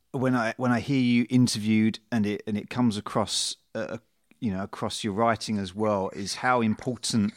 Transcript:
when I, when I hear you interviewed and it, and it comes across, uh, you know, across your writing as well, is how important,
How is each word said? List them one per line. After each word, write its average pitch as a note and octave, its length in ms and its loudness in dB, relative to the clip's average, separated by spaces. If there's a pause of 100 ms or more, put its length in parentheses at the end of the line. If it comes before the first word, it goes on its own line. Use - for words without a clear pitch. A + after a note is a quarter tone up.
(120)
when B2+ 240 0
I, A2+ 220 0
when B2 140 0
I A#2+ 100 2
hear C3+ 200 0
you A#2+ 280 4
interviewed A2 680 4 (140)
and G#2+ 160 2
it, G#2 180 -2
and G#2+ 120 -2
it - 120 -8
comes A#2+ 260 0
across, - 600 -2 (180)
uh, A2 240 -6 (420)
you G#2+ 140 -2
know, F#2+ 80 -4
across - 420 -6
your G#2+ 100 -2
writing A2+ 440 0
as F#2 160 -6
well, G2+ 400 0
is G2 220 -8
how B2+ 260 2
important, A2 760 -2